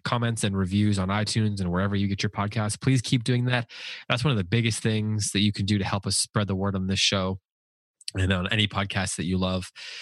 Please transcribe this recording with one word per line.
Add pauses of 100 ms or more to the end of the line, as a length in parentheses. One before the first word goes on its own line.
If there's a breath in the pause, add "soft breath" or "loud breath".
comments
and
reviews
on
iTunes
and
wherever
you
get
your
podcasts.
Please
keep
doing
that. (380 loud breath)
That's
one
of
the
biggest
things
that
you
can
do
to
help
us
spread
the
word
on
this
show (760)
and
on
any
podcast
that
you
love. (300 loud breath)